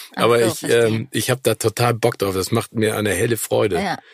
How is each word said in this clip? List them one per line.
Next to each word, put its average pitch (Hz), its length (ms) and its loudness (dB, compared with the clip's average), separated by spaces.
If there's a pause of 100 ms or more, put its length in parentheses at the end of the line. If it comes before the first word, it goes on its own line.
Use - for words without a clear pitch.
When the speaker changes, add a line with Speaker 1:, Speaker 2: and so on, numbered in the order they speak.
(160)
Speaker 1:
Ach - 80 0
Speaker 2:
Aber 117 160 4
Speaker 1:
so, 117 60 4
Speaker 2:
ich, 113 120 -2
Speaker 1:
verstehe. 117 300 2
Speaker 2:
ähm, 113 240 -2
ich 117 180 -2
hab 127 140 -2
da 113 100 2
total 120 400 0
Bock 113 240 0
drauf. 98 160 -2
Das 92 160 -2
macht 113 240 -2
mir 110 220 0
eine 104 180 0
helle 117 220 0
Freude. 110 440 0
Speaker 1:
Ja. 180 180 -4 (160)